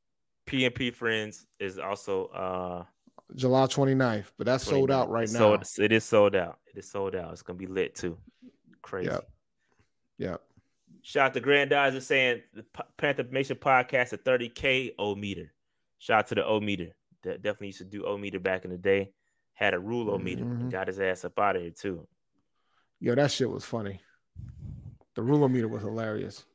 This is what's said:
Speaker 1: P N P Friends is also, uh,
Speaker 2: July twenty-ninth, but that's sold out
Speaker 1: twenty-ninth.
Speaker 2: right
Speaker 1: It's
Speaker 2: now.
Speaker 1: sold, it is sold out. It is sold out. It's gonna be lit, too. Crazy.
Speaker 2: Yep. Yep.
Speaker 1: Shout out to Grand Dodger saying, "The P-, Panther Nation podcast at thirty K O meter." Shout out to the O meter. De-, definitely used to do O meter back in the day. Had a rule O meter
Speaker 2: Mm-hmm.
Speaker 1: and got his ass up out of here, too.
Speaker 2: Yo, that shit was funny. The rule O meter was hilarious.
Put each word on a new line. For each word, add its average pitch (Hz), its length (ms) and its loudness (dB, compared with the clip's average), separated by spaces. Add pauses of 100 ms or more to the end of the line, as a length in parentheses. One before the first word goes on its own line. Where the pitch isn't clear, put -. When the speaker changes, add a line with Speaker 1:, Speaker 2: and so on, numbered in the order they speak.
(440)
Speaker 1:
P 131 220 2
N 117 60 2
P 123 180 -4
Friends 110 560 -4 (120)
is 95 200 -6
also, 95 480 -4
uh, 92 580 -6 (500)
Speaker 2:
July 131 320 4
twenty-ninth, 131 720 2
but - 100 -6
that's 127 180 2
sold 135 260 2
out 131 160 2
Speaker 1:
twenty-ninth. 87 80 -4
Speaker 2:
right 117 100 0
Speaker 1:
It's 107 80 -4
Speaker 2:
now. 117 60 0
Speaker 1:
sold, 107 260 6 (140)
it 107 140 4
is 110 120 6
sold 101 320 6
out. 85 300 -2
It - 120 -20
is - 120 -16
sold 98 260 -4
out. 82 160 -8
It's - 100 -16
gonna 90 160 -12
be 92 80 -10
lit, 92 280 -2
too. 87 240 -8 (640)
Crazy. 92 280 -6
Speaker 2:
Yep. - 180 -6 (880)
Yep. 92 240 -8 (580)
Speaker 1:
Shout 139 280 2
out 131 60 -6
to 127 60 -4
Grand 143 300 4
Dodger 139 320 2
saying, 127 400 2 (100)
"The 107 120 -18
P-, - 180 -14 (160)
Panther 139 320 0
Nation 135 260 -2
podcast 127 560 2
at - 140 -8
thirty 123 240 2
K 131 480 0
O 101 160 -2
meter." 98 400 -8 (420)
Shout 113 220 0
out 104 80 2
to - 80 -8
the 101 100 -2
O 107 160 2
meter. 98 280 -4 (340)
De-, 90 160 -6
definitely 104 300 -6
used 95 100 -14
to 92 60 -16
do 98 200 -10
O 101 140 -4
meter 98 200 -6
back 92 280 -2
in 90 40 -10
the 90 60 -8
day. 98 360 2 (420)
Had 98 200 2
a 87 40 0
rule 110 320 -4
O 101 80 0
meter 92 240 -6
Speaker 2:
Mm-hmm. 120 200 -6
Speaker 1:
and 123 100 -6
got 92 160 -4
his 95 120 -4
ass 92 240 0
up 90 140 -6
out 101 180 2
of 90 60 -4
here, 85 80 -10
too. 85 360 -8 (920)
Speaker 2:
Yo, 120 160 -2
that 143 160 4
shit 123 200 0
was 104 140 -8
funny. 101 360 -8 (1120)
The 110 80 -4
rule 143 220 4
O 131 40 6
meter 120 200 2
was 110 140 -8
hilarious. 107 600 -6 (100)